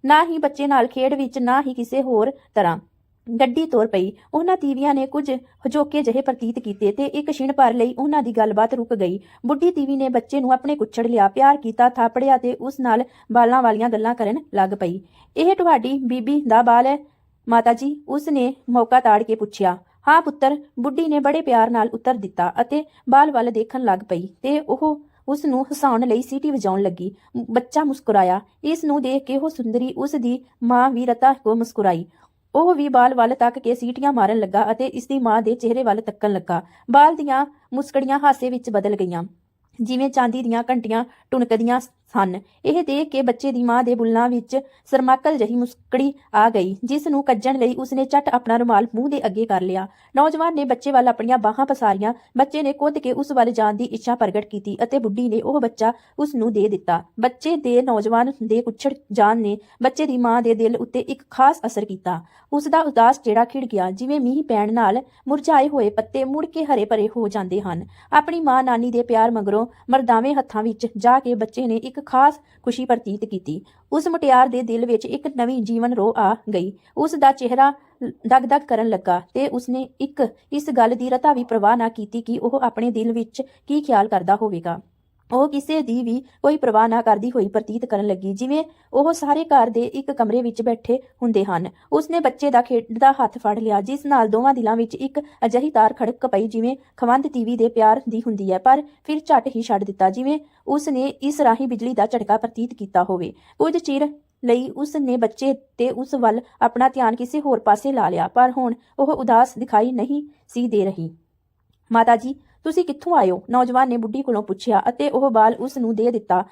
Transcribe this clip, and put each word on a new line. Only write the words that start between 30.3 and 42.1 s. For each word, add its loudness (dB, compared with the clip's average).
ਮਾਂ 4
ਵੀ -2
ਰਤਾ 4
ਕੋ -2
ਮੁਸਕਰਾਈ। -2
ਉਹ 4
ਵੀ -2
ਬਾਲ 4
ਵੱਲ 2
ਤੱਕ 0
ਕੇ -2
ਸੀਟੀਆਂ -4
ਮਾਰਨ 2
ਲੱਗਾ 0
ਅਤੇ -4
ਇਸ -8
ਦੀ -2
ਮਾਂ 2
ਦੇ -2
ਚਿਹਰੇ -2
ਵੱਲ 0
ਤੱਕਣ -4
ਲੱਗਾ। -4
ਬਾਲ 8
ਦੀਆਂ -2
ਮੁਸਕੜੀਆਂ -2
ਹਾਸੇ 2
ਵਿੱਚ -8
ਬਦਲ -2
ਗਈਆਂ, -4
ਜਿਵੇਂ -2
ਚਾਂਦੀ 0
ਦੀਆਂ -2
ਘੰਟੀਆਂ -2
ਟੁਣਕਦੀਆਂ 0
ਸਨ। -4